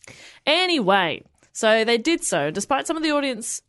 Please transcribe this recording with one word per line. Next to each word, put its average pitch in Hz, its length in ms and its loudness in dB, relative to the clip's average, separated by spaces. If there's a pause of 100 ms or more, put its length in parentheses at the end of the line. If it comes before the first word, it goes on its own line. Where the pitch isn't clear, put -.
(460)
Anyway, 220 800 2 (300)
so 220 300 2
they 233 140 2
did 320 260 -2
so, 151 280 0
despite 214 360 -4
some 320 100 -4
of 320 60 -4
the 311 80 0
audience 269 580 -4